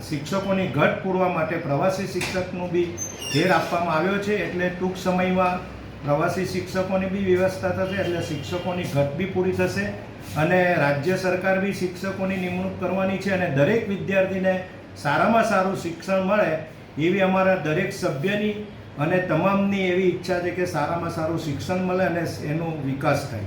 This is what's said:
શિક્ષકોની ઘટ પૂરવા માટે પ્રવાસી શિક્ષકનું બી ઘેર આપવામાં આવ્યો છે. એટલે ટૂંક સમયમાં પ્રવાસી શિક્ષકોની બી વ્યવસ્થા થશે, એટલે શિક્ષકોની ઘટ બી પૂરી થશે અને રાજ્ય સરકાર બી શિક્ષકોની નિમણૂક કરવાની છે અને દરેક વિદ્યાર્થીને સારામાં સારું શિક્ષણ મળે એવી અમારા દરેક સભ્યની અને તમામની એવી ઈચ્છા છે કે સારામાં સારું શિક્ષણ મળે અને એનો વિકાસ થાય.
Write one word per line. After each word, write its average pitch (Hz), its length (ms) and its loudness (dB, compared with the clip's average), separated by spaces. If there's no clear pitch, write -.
શિક્ષકોની 190 580 -2
ઘટ 156 380 2
પૂરવા 185 240 2
માટે 165 280 -2
પ્રવાસી 175 500 0
શિક્ષકનું 180 640 -4
બી 175 140 2
ઘેર 175 180 4
આપવામાં 170 420 0
આવ્યો 185 240 2
છે. 208 260 0
એટલે 180 240 0
ટૂંક 185 280 -2
સમયમાં 180 800 0
પ્રવાસી 170 400 0
શિક્ષકોની 190 640 -2
બી 190 120 -2
વ્યવસ્થા 185 500 2
થશે, 190 320 -2
એટલે 170 200 -2
શિક્ષકોની 175 640 -4
ઘટ 139 340 0
બી 190 80 0
પૂરી 185 280 0
થશે 185 320 0
અને 175 380 4
રાજ્ય 143 420 2
સરકાર 185 440 0
બી 196 120 0
શિક્ષકોની 190 640 -4
નિમણૂક 185 440 -4
કરવાની 190 360 0
છે 202 140 -2
અને 180 200 2
દરેક 202 380 4
વિદ્યાર્થીને 185 760 2
સારામાં 202 520 4
સારું 190 280 2
શિક્ષણ 180 460 -2
મળે 185 360 2
એવી 185 180 4
અમારા 190 340 4
દરેક 170 380 0
સભ્યની 190 580 0
અને 170 200 2
તમામની 190 680 2
એવી 180 140 4
ઈચ્છા 180 380 0
છે 175 100 -2
કે 180 160 -2
સારામાં 165 480 -2
સારું 160 240 -2
શિક્ષણ 156 400 -2
મળે 185 260 2
અને 170 160 0
એનો 160 640 -4
વિકાસ 135 460 0
થાય. 110 160 -6